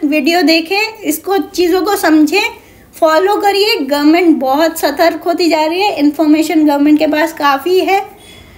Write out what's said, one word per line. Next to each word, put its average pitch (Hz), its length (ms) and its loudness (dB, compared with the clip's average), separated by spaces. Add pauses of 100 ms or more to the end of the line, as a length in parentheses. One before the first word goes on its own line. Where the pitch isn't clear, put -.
video 302 360 0
देखें, 370 580 -2
इसको, 339 380 -4
चीज़ों 339 440 -2
को 403 140 -2
समझें, 349 540 0 (500)
फॉलो 349 360 2
करिए। 403 400 0
government 302 600 2
बहुत 285 420 -2
सतर्क 330 440 0
होती 349 240 -2
जा 311 180 0
रही 349 160 -2
है, 403 180 -2
Information 302 680 2
government 294 320 2
के 311 80 0
पास 302 260 -2
काफ़ी 294 460 0
है 392 380 -2 (400)